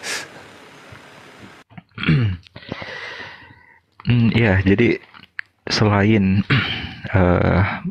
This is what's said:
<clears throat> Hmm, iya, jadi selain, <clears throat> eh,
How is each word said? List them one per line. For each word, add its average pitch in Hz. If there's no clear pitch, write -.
<clears throat> 120
Hmm, 120
iya, 107
jadi 98
selain, 101
<clears throat> -
eh, 90